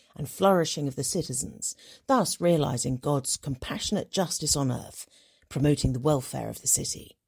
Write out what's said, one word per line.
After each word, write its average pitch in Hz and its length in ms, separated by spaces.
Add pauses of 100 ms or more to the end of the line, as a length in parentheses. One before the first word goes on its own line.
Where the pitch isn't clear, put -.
(160)
and 156 140
flourishing 170 580
of 135 80
the 139 80
citizens, - 720 (320)
thus 247 320
realizing 139 580
God's 143 380
compassionate - 760
justice 156 460
on 135 160
earth, - 340 (440)
promoting 139 420
the 123 80
welfare 135 480
of - 140
the - 60
city. - 500 (100)